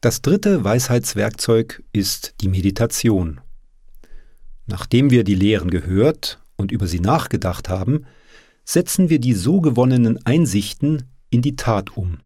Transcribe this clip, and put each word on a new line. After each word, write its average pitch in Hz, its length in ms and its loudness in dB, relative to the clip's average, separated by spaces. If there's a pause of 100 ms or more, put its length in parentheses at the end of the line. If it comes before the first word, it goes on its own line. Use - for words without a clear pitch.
Das - 220 -2
dritte 190 420 2
Weisheitswerkzeug 113 1300 0
ist - 480 -4
die 92 80 -2
Meditation. 95 920 0 (1300)
Nachdem 120 440 2
wir 123 120 6
die 98 140 2
Lehren 95 340 2
gehört 95 720 0 (140)
und 98 160 -4
über 95 160 -2
sie 85 100 -2
nachgedacht 95 720 -2
haben, 95 380 -2 (580)
setzen 175 440 0
wir 156 120 2
die 123 140 2
so 123 260 2
gewonnenen 123 680 4
Einsichten 147 760 0 (260)
in 120 120 2
die 143 120 -2
Tat 101 420 -2
um 90 300 -6